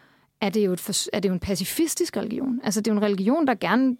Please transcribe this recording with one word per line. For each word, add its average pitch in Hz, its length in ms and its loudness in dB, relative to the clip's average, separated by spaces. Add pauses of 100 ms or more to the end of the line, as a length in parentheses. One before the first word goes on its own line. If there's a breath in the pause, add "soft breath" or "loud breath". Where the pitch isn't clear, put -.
(400 soft breath)
er 202 100 0
det 208 160 2
jo 180 60 2
et 175 80 -2
fors-, - 320 -4
er 156 80 0
det 196 80 2
jo 185 60 0
en 175 60 -2
pacifistisk 294 760 -2
religion. 254 480 -2
Altså, 214 160 0
det 220 100 0
er 214 40 2
jo 208 40 2
en 208 60 0
religion, 214 420 2
der 254 80 4
gerne, 240 460 2